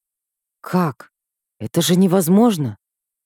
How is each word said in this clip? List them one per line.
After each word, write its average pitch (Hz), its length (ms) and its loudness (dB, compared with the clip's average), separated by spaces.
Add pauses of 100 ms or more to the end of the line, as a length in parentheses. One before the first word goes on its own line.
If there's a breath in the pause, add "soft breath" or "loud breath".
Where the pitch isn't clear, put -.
(600)
«Как? - 520 -6 (460)
Это 110 220 -6
же 165 160 0
невозможно!» 180 800 2 (500)